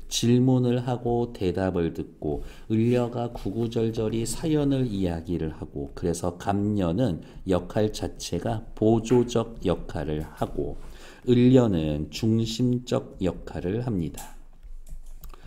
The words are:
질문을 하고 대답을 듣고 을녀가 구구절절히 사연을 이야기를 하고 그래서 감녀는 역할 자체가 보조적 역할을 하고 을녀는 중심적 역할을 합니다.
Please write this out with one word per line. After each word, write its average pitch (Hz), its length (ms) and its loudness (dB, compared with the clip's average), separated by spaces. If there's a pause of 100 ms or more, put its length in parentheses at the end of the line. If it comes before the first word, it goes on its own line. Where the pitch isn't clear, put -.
질문을 123 800 4
하고 120 460 0
대답을 90 640 0
듣고 76 500 -6 (260)
을녀가 120 640 2
구구절절히 113 920 -2
사연을 139 600 2
이야기를 85 680 -2
하고 73 420 -8
그래서 - 440 -2
감녀는 101 840 0 (260)
역할 107 440 0
자체가 - 840 -4
보조적 117 920 2
역할을 78 560 -2
하고 73 540 -6 (520)
을녀는 113 840 6
중심적 113 1120 0
역할을 90 640 -4
합니다. 90 500 -4 (1120)